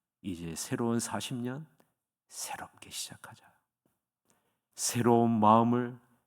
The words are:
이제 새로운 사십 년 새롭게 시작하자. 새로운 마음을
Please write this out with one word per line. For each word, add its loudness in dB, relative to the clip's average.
이제 -10
새로운 -2
사십 -8
년 -8
새롭게 -14
시작하자. -14
새로운 2
마음을 4